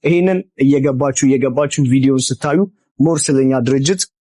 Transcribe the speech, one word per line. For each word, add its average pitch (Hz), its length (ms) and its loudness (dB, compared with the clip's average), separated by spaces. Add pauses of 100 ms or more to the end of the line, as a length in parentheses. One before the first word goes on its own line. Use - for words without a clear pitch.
ይሄንን 180 340 0 (220)
እየገባችሁ፣ 139 640 0
እየገባችሁ 135 600 0
ቪዲዮን 131 400 2
ስታዩ 147 340 -2 (420)
ሞር 160 180 2
ስለኛ 131 420 0
ድርጅት 139 400 0 (240)